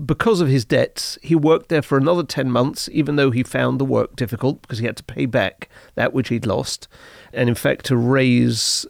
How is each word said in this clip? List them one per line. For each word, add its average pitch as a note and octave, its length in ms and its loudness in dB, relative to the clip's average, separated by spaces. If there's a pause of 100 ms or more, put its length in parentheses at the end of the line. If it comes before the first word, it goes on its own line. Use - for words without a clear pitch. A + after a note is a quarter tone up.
because F3+ 360 0
of D3+ 80 2
his C3 160 2
debts, - 560 -2
he D#3+ 120 -2
worked D#3+ 360 4
there D#3 120 2
for C#3 160 0
another E3 260 2
ten C3+ 280 -4
months, B2 400 -2
even D3 240 0
though C#3 160 4
he A#2+ 100 0
found B2+ 380 -2
the C3+ 60 0
work A#2+ 320 -2
difficult B2+ 440 -4
because - 180 -10
he A#2 60 -4
had A#2 120 -6
to - 60 -16
pay C#3 220 -6
back A2+ 440 -4 (260)
that A#2+ 160 -2
which C3+ 160 -2
he'd A#2 180 -2
lost. F#2 440 -4 (420)
And C3 160 -2
in A#2+ 80 2
fact, - 300 -2
to C3 100 0
raise A#2+ 960 2